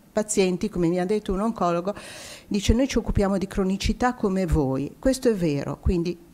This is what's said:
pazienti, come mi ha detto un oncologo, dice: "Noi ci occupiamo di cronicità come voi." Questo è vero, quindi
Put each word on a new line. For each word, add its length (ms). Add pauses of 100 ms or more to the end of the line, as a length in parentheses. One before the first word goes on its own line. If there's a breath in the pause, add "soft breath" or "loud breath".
(140)
pazienti, 560
come 180
mi 120
ha 60
detto 280
un 80
oncologo, 520 (540 loud breath)
dice: 260
"Noi 140
ci 100
occupiamo 400
di 100
cronicità 680
come 320
voi." 540
Questo 300
è 40
vero, 460
quindi 380 (160)